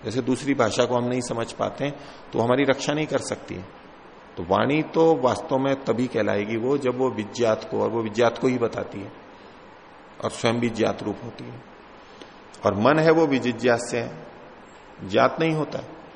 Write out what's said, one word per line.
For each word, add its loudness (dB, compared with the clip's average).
जैसे -2
दूसरी 0
भाषा 2
को 0
हम 0
नहीं -2
समझ -4
पाते -4
हैं -4
तो -2
हमारी 2
रक्षा 0
नहीं -2
कर -2
सकती -6
है। -12
तो -8
वाणी 2
तो 4
वास्तव 0
में 0
तभी 0
कहलाएगी 0
वो, 0
जब 0
वो 2
विज्ञात -2
को, -2
और 2
वो -2
विज्ञात 2
को 0
ही 2
बताती -4
है -12
और 0
स्वयं 0
भी 2
ज्ञात 0
रूप -4
होती -12
है। -14
और 2
मन 4
है 6
वो 6
विजिज्ञास्य 0
है, -8
ज्ञात 4
नहीं 2
होता -4
है। -10